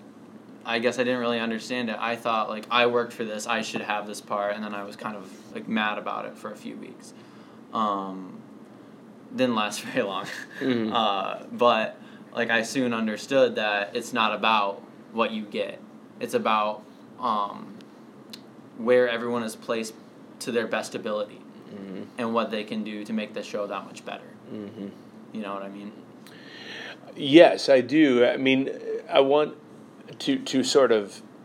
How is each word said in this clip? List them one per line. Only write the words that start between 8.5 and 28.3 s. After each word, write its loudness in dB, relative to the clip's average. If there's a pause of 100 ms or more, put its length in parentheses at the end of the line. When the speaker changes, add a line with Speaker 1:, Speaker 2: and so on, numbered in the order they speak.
Speaker 1:
didn't 2
last -2
<laughs> -10
very -2
long. -4 (340)
Speaker 2:
Mm-hmm. 0
Speaker 1:
Uh, 0 (100)
but, 4 (360)
like, 0
I 2
soon 0
understood 2
that 0
it's -6
not 2
about 2 (320)
what 2
you -6
get. -6 (400)
It's -4
about, 0 (380)
um, -4 (1040)
where 6
everyone -2
is -8
placed -6 (460)
to -6
their 0
best -4
ability -6 (280)
Speaker 2:
Mm-hmm. -12 (140)
Speaker 1:
and -2
what 0
they -4
can -6
do -8
to -8
make -2
the -6
show -4
that -6
much -16
better. -10 (280)
Speaker 2:
Mm-hmm. -10 (460)
Speaker 1:
You -8
know -6
what -8
I -10
mean? -12 (1200)
Speaker 2:
Yes, 8
I 8
do. 6
I 4